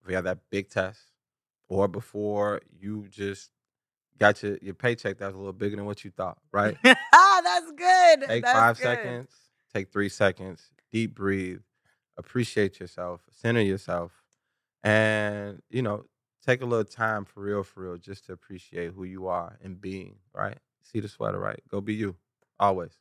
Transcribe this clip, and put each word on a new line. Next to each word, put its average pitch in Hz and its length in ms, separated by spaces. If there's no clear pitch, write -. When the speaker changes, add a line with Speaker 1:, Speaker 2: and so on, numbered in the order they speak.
Speaker 1:
before 92 100
you 92 60
have 90 80
that 92 140
big 101 180
test, 98 300
or 98 180
before 104 720
you 104 300
just 98 400
got 107 240
your, 104 180
your 95 140
paycheck 113 440
that 98 80
was 98 80
a 95 40
little 98 140
bigger 101 240
than 101 100
what 104 180
you 98 60
thought, 92 280
right? 104 280
Speaker 2:
<laughs> - 40
That's 349 880
good. 349 560
Speaker 1:
Take 117 160
Speaker 2:
That's 240 80
Speaker 1:
five 117 260
Speaker 2:
good. - 60
Speaker 1:
seconds, 120 460
take 98 180
three 101 160
seconds, 95 600
deep 113 220
breathe, 98 460
appreciate 107 640
yourself, 87 520
center 117 300
yourself, 92 520
and, 104 760
you 127 120
know, 104 220
take 127 180
a - 40
little 113 180
time 110 400
for - 160
real, 101 240
for - 200
real, 90 120
just 95 300
to 95 60
appreciate 87 600
who 95 120
you 92 220
are 87 360
and 92 180
being, 95 360
right? 101 240
See - 180
the 104 80
sweater, - 320
right? 101 280
Go 101 120
be 104 140
you, 104 200
always. 95 400